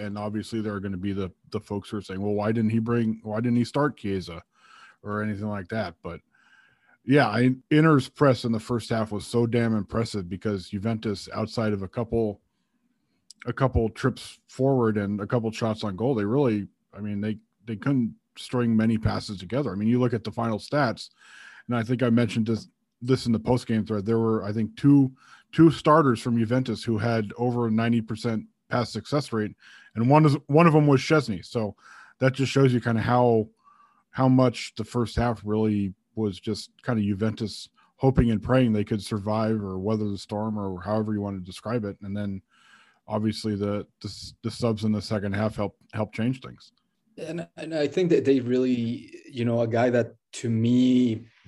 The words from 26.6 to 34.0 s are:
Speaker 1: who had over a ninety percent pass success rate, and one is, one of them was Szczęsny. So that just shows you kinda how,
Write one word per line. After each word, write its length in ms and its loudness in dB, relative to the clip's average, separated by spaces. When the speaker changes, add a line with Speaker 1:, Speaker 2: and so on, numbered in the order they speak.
Speaker 1:
who 140 0
had 400 0
over 300 0
a 40 0
ninety 300 2
percent 440 -4
pass 240 -2
success 400 -4
rate, 240 -4
and 160 2
one 160 8
is, 100 6
one 180 6
of 80 6
them 140 6
was 140 6
Szczęsny. 440 0
So 300 -4
that 140 2
just 180 -2
shows 220 6
you 80 2
kinda 200 0
how, 460 4